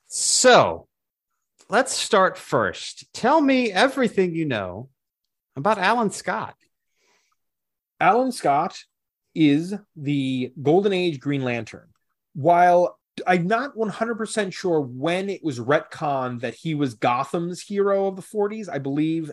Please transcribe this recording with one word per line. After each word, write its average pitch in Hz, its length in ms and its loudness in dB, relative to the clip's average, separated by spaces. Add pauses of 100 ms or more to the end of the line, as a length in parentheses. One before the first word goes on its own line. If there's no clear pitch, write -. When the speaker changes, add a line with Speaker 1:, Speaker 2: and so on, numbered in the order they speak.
Speaker 1:
So, 127 840 4 (840)
let's 233 260 0
start 190 420 2
first. - 800 -4
Tell 294 260 2
me 262 300 2
everything 202 640 0
you 165 100 -2
know 107 440 -6 (680)
about 196 240 0
Alan 208 320 0
Scott. 185 420 -8 (1500)
Speaker 2:
Alan 233 340 4
Scott 151 500 0 (500)
is 160 400 2 (220)
the 131 560 -4 (100)
Golden 180 300 4
Age 180 300 -2
Green 143 200 -2
Lantern. 120 460 -6 (460)
While 175 640 4 (260)
I'm 180 220 2
not 233 300 -4
one 220 100 -2
hundred 226 280 -6
percent 208 380 -4
sure 165 280 0
when 156 480 -4
it 185 120 -8
was 139 180 -6
retconned 131 840 -2
that 117 140 -6
he 160 200 -6
was 139 200 -2
Gotham's 143 680 -2
hero 196 460 0
of 190 100 -6
the 185 40 -12
forties, 208 460 -6
I 147 120 -6
believe 151 540 -2